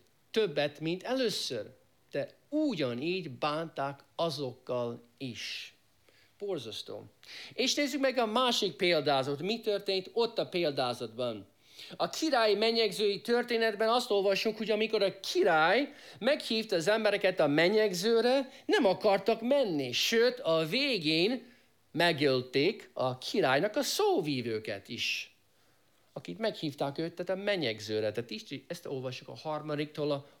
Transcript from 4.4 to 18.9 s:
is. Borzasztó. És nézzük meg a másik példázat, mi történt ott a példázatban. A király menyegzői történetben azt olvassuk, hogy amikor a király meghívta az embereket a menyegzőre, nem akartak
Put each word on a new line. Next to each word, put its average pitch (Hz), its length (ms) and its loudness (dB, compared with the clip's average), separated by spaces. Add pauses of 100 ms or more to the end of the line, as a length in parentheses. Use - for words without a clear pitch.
is. - 560 -10 (640)
Borzasztó. 113 680 -8 (480)
És - 220 0
nézzük 285 260 0
meg 262 180 2
a 233 80 4
másik 226 460 2
példázat, 143 720 2
mi 220 180 -2
történt 196 520 -2
ott 226 260 0
a 156 100 -2
példázatban. 123 1000 -4 (500)
A 170 140 -2
király 233 440 2
menyegzői 208 640 2
történetben 226 680 0
azt 240 220 2
olvassuk, 202 460 2
hogy 214 140 -4
amikor 214 320 2
a - 180 0
király 196 720 4 (260)
meghívta 220 580 0
az 165 120 2
embereket 202 520 2
a 156 60 6
menyegzőre, 214 1040 4 (160)
nem 339 180 4
akartak 214 560 2